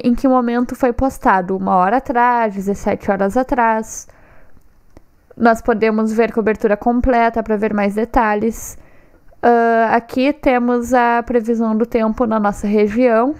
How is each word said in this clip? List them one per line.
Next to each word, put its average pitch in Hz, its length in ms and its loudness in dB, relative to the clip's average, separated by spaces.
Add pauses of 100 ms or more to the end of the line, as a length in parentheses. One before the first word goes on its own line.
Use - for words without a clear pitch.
em 240 80 2
que 262 140 0
momento 247 480 0
foi 240 180 0
postado, 196 640 0
uma 190 180 0
hora 190 220 2
atrás, 240 560 0
dezessete 196 560 -4
horas 196 260 0
atrás. 226 720 -2 (1300)
Nós 226 240 2
podemos 220 540 0
ver 220 180 2
cobertura 208 460 0
completa 233 640 0
pra 214 160 -2
ver 220 160 -2
mais 202 220 -2
detalhes. 220 840 -2 (640)
Ah, 233 540 2
aqui 254 380 0
temos 247 600 0
a 240 300 2
previsão 226 520 -2
do 226 100 0
tempo 226 420 0
na 220 120 0
nossa 202 280 -2
região 226 720 2